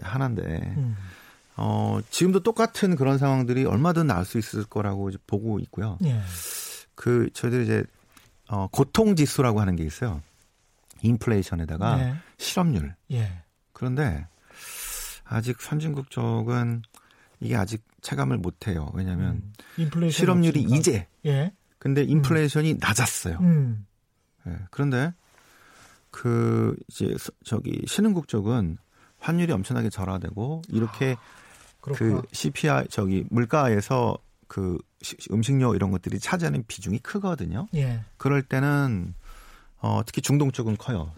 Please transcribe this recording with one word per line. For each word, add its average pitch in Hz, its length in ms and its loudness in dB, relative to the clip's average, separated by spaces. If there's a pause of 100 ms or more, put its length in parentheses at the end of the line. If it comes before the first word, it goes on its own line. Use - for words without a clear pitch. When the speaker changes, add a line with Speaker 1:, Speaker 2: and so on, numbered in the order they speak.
Speaker 1:
하나인데, 98 760 -4
Speaker 2:
음. 120 180 0 (640)
Speaker 1:
어, 107 420 0 (100)
지금도 185 320 4
똑같은 220 540 2
그런 135 220 2
상황들이 131 480 2
얼마든 160 420 2
날 92 180 2
수 - 120 -4
있을 107 260 -4
거라고 98 460 -2
이제 95 80 -8 (100)
보고 107 320 -2
있고요. 92 440 -6
Speaker 2:
예. 120 180 0 (720)
Speaker 1:
그, 120 380 2
저희들이 123 320 0
이제, 107 180 2 (640)
어, 98 200 -2
고통지수라고 139 920 4
하는 95 160 2
게 80 80 -2
있어요. 80 380 -4 (800)
인플레이션에다가 101 960 0
Speaker 2:
예. 127 160 -2 (220)
Speaker 1:
실업률. 110 580 0 (160)
Speaker 2:
예. 101 320 -4 (300)
Speaker 1:
그런데 123 540 -2 (960)
아직 117 380 -4
선진국 151 480 -4
쪽은 117 760 -2 (560)
이게 120 160 -2
아직 107 280 -2 (180)
체감을 135 360 -2
못 90 300 -6
해요. 80 260 -2
왜냐하면 90 420 -2
Speaker 2:
음. 104 180 -8 (240)
인플레이션이 165 340 0
Speaker 1:
실업률이 165 540 4
Speaker 2:
없으니까. 127 120 6
Speaker 1:
이제. 117 300 4 (180)
Speaker 2:
예. 147 260 2 (280)
Speaker 1:
근데 139 220 2
Speaker 2:
음. 127 80 0
Speaker 1:
인플레이션이 156 720 4
낮았어요. 104 600 0
Speaker 2:
음. 135 460 4 (640)
Speaker 1:
예. 85 120 -6 (100)
그런데 139 420 0 (1000)
그 117 640 2 (120)
이제 - 300 -2
서-, - 140 -10 (120)
저기 - 440 -4
신흥국 202 400 0
쪽은 104 500 0 (400)
환율이 170 340 0
엄청나게 113 380 0
절하되고 95 800 -4
이렇게 117 440 0
Speaker 2:
아, - 120 -8 (560)
그렇구나. 110 400 0
Speaker 1:
그 123 100 -10
씨피아이, 143 580 0
저기 95 420 0
물가에서 120 840 2 (300)
그 92 300 -4 (240)
시-, - 160 -12 (140)
음식료 120 420 2
이런 95 160 2
것들이 95 300 -2
차지하는 151 480 -2
비중이 - 320 -4
크거든요. 170 760 -4
Speaker 2:
예. 127 280 -2 (160)
Speaker 1:
그럴 139 260 2
때는, 135 720 0 (640)
어, 107 260 0
특히 - 160 -6
중동 139 300 2
쪽은 110 260 -2
커요. 82 400 -4